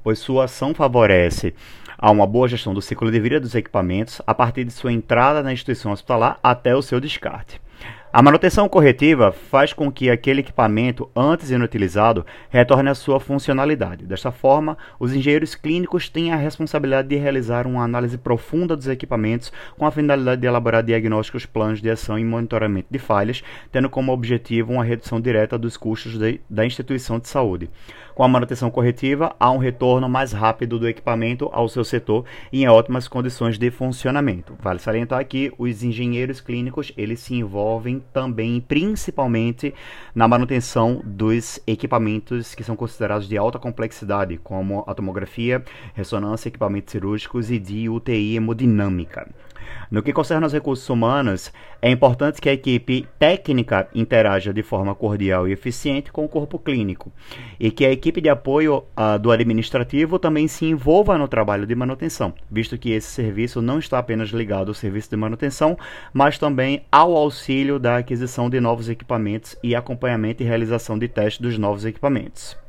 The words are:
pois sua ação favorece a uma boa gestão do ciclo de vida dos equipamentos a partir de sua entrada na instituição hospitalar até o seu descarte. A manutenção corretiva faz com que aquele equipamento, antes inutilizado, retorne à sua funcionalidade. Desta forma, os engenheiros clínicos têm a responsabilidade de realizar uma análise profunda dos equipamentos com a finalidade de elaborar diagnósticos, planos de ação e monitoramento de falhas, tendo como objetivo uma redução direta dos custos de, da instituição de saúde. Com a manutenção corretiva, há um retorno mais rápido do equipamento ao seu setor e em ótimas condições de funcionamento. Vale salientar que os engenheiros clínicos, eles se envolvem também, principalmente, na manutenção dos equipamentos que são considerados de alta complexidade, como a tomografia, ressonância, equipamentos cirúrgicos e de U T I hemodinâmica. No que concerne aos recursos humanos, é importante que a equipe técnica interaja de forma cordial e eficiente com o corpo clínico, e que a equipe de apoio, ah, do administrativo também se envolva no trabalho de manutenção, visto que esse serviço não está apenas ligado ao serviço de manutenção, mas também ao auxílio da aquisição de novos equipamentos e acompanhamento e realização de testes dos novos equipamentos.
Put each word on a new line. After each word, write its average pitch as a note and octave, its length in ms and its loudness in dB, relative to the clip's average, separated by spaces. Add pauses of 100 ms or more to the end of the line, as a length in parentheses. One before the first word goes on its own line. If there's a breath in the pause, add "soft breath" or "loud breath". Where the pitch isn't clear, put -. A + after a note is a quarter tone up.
pois G#2+ 180 0
sua C3 260 0
ação C3 280 -4
favorece G2 800 4 (440 loud breath)
a G#2+ 120 4
uma G#2 160 8
boa A#2 220 4
gestão A#2 260 -4
do G2 80 -2
ciclo A2 300 -2
de A2+ 80 2
vida A#2+ 220 2
dos A#2+ 140 -8
equipamentos G2+ 720 -2
a - 80 0
partir A#2+ 300 0
de A#2+ 80 -6
sua A#2+ 220 -4
entrada B2+ 500 4
na C3+ 80 -2
instituição B2 400 -4
hospitalar A#2 500 0
até B2 320 4
o C3+ 80 4
seu C3+ 160 -2
descarte. - 640 -8 (520 loud breath)
A A#2+ 120 8
manutenção D#3+ 440 6
corretiva C#3+ 640 6
faz C#3 400 2
com C#3+ 200 -2
que C3 180 0
aquele C3+ 300 2
equipamento, A#2+ 760 0
antes D3+ 360 2
inutilizado, G#2+ 760 2 (240 loud breath)
retorne C3 400 6
à C#3 60 2
sua C3+ 240 0
funcionalidade. C3+ 840 -2
Desta F#2+ 280 -6
forma, D3+ 440 4 (240 loud breath)
os B2 140 -2
engenheiros D3 400 2
clínicos F3 560 -2
têm E3+ 240 -2
a - 20 0
responsabilidade C#3+ 720 0
de C#3+ 100 0
realizar B2+ 500 0
uma B2 160 0
análise A#2+ 340 -2
profunda D3+ 580 0
dos C3+ 120 -8
equipamentos A#2+ 680 -2 (240 loud breath)
com D3+ 80 -2
a D3+ 60 4
finalidade C#3 500 2
de B2+ 60 2
elaborar A#2 340 2
diagnósticos, A2+ 640 0
planos G#2+ 380 -2
de A2 80 0
ação A2 260 -2
e A2+ 80 0
monitoramento A2 640 -2
de G2 80 -6
falhas, G#2+ 460 0 (280 loud breath)
tendo C3 200 2
como C3 200 -2
objetivo A#2 640 0
uma B2 100 0
redução A#2 380 -2
direta A2+ 340 2
dos A2+ 220 -4
custos A2+ 400 -6
de, A2 320 0
da G#2+ 160 0
instituição B2 540 -4
de A#2 80 -12
saúde. F#2 420 -2 (460 loud breath)
Com C3 80 2
a B2+ 40 6
manutenção B2 440 2
corretiva, C3+ 680 0
há B2 120 6
um C3 80 0
retorno B2+ 500 2
mais B2+ 240 -2
rápido A2+ 460 0
do A#2 100 0
equipamento A#2+ 640 -2
ao A#2 160 0
seu A#2 160 -2
setor A#2 400 0 (260 loud breath)
e C3+ 120 2
em C3 40 6
ótimas B2 400 6
condições B2 500 -2
de A#2+ 120 2
funcionamento. B2+ 920 -4
Vale F#2 200 -4
salientar A#2+ 460 -2
que C3+ 340 -4
os A#2+ 240 -4
engenheiros B2 580 -4
clínicos, B2 560 -6
eles A2 220 -6
se - 160 -8
envolvem A2+ 640 -4 (140)
também, A#2+ 480 -2
principalmente, C3+ 1120 -2 (400 loud breath)
na A2+ 140 4
manutenção B2 760 0
dos A2 600 -2
equipamentos A2+ 880 -4
que - 80 -14
são A2+ 120 -6
considerados G#2+ 520 -4
de G#2 100 -4
alta A2+ 220 -2
complexidade, G2+ 840 -4
como G2 420 -6
a G2+ 80 -10
tomografia, G#2 720 -4 (300 loud breath)
ressonância, G#2 560 -6
equipamentos G2+ 420 -4
cirúrgicos G#2+ 600 -4
e A#2+ 80 0
de G2+ 300 -6
U A2+ 120 -4
T B2+ 120 -4
I G#2+ 220 0
hemodinâmica. A2 920 0 (600 loud breath)
No G#2+ 100 0
que C#3 120 -2
concerne D#3+ 300 0
aos D3 100 0
recursos C#3 360 -4
humanos, A#2 600 0 (300 loud breath)
é A#2+ 100 4
importante B2+ 500 2
que D3 80 2
a C#3 40 4
equipe B2+ 540 0 (120)
técnica B2+ 760 2
interaja G#2+ 580 2
de G#2 120 -4
forma G2 320 -2
cordial G2 520 0
e F#2+ 40 0
eficiente C3+ 600 -4
com D3+ 140 -4
o D3+ 40 -8
corpo D3 280 -4
clínico, G#2+ 540 -4 (480 loud breath)
e A#2 100 2
que C#3 160 2
a C3 60 6
equipe D#3+ 280 0
de D#3 100 2
apoio, C#3+ 540 2 (120)
ah, G#2+ 220 2
do G#2+ 140 2
administrativo A#2+ 840 0
também D#3 300 0
se - 180 -4
envolva D#3+ 520 4
no C#3+ 100 0
trabalho G#2 400 0
de A#2 80 0
manutenção, B2+ 580 -4 (160)
visto A2 300 -4
que A#2+ 120 -4
esse A2 200 -2
serviço A#2 500 -4
não B2 160 0
está C#3+ 220 -2
apenas A2 300 -4
ligado G2+ 400 -4
ao G#2+ 60 -6
serviço G#2 360 -6
de A2 60 -4
manutenção, C3 600 -2 (340 loud breath)
mas C#3+ 280 2
também C#3 520 0
ao E3 240 8
auxílio C#3 600 0
da B2 200 2
aquisição B2 520 -4
de B2+ 100 0
novos A#2 300 0
equipamentos A2 720 -4
e A#2+ 120 0
acompanhamento A#2+ 640 -2
e B2+ 40 -2
realização A2+ 520 0
de A#2 100 -2
testes G#2+ 340 -2
dos A#2+ 180 -2
novos G#2 260 -2
equipamentos. - 720 -4 (120)